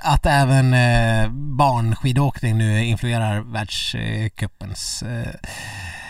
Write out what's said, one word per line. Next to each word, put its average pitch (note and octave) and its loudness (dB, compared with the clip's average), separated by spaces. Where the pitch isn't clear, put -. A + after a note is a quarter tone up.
att D3 2
även, C3+ 4
eh, A#2 4
barnskidåkning C3 0
nu A2 2
influerar A2+ -2
världscupens, G#2+ -6
eh, A#2 -8